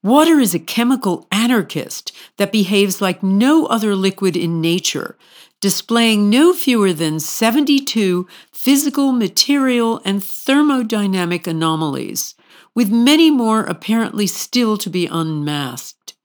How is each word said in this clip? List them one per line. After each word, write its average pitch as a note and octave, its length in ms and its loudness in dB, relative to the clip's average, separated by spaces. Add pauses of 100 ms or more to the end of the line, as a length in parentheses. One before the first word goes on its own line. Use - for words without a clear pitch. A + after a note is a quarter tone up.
Water D4+ 340 4
is G3+ 160 2
a E3 60 -2
chemical A#3+ 720 -2
anarchist G#3+ 800 -2 (240)
that G3 160 -2
behaves G3+ 480 0
like F#3 240 -2
no B3 420 2
other G#3+ 300 0
liquid F#3+ 400 -2
in E3+ 240 -2
nature, E3 560 -4 (440)
displaying G#3 720 0
no D4+ 220 6
fewer A3+ 400 2
than D#3 260 -2
seventy-two A3+ 1080 0 (240)
physical, C#4 580 0
material, B3 920 0
and G3 180 -2
thermodynamic G#3+ 1300 0
anomalies, D#3+ 880 -4 (360)
with A3+ 180 0
many C#4+ 400 4
more A3 340 2
apparently G#3 640 -2
still A3 480 -2
to G3+ 140 -8
be F3 200 -2
unmasked. D3 1040 -6 (100)